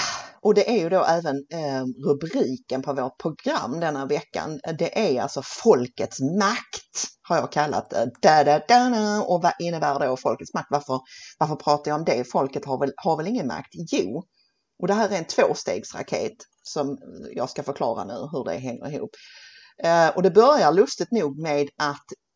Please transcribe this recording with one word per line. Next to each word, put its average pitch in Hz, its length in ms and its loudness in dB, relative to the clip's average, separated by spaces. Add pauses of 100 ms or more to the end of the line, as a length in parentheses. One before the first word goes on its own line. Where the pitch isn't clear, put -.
(420)
och 208 120 4
det 202 160 4
är 240 80 2
ju 165 100 0
då 175 160 4
även, 165 320 0
eh, 143 480 -6 (240)
rubriken 139 760 -2
på 143 100 -6
vårt 131 260 -4
program 165 600 -6
denna 147 260 -4
veckan. 147 540 -6 (180)
Det 165 380 0
är 117 60 -2
alltså 131 220 -6
folkets - 760 0
makt, 196 880 -4 (200)
har 175 80 2
jag 127 160 -2
kallat 147 380 -2
det. 120 200 -2 (120)
Da, 156 220 8
da, 147 240 6
da, 247 220 6
da. 214 320 0
Och 175 200 0
vad 170 160 4
innebär 151 500 -2
då 131 80 0
folkets - 380 -4
makt? 165 160 -4
Varför, 135 300 -2 (380)
varför 151 180 0
pratar 147 340 0
jag 151 80 0
om 165 60 -6
det? 123 280 0
Folket 143 320 -2
har 135 160 -4
väl, 139 160 -2
har 160 200 -2
väl 156 100 -6
ingen 214 200 -4
makt? 85 260 -8
Jo, 160 500 -4 (600)
och 180 60 0
det 202 60 2
här 214 140 2
är 196 100 -2
en 160 60 -6
tvåstegsraket - 1120 -2 (260)
som 139 360 -6 (360)
jag 127 160 -4
ska - 120 -8
förklara 120 420 -4
nu 98 280 -10
hur 139 120 -6
det 87 140 -4
hänger 127 360 -10
ihop. - 160 -8 (720)
Eh, 170 260 6
och 180 140 0
det 185 80 4
börjar 214 420 8
lustigt 208 400 2
nog 151 300 0
med 147 260 0 (100)
att 143 260 -2 (320)